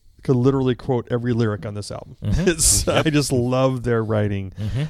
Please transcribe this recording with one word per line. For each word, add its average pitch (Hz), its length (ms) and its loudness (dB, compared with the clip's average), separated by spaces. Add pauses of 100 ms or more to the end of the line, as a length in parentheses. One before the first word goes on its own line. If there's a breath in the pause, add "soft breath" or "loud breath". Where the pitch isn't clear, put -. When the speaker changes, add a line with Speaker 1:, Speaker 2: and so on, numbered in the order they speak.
(220)
Speaker 1:
could 131 140 2
literally 127 400 2
quote 120 340 -4
every 123 220 -2
lyric 110 340 0
on 107 80 -8
this 104 160 -10
album. - 320 -14
Speaker 2:
Mm-hmm. 120 260 2
Speaker 1:
<laughs> - 20 -
It's, - 380 2
I 147 160 2
just 147 280 2
love 127 520 0
their 117 200 0
writing. 104 560 -2
Speaker 2:
Mm-hmm. 107 300 -4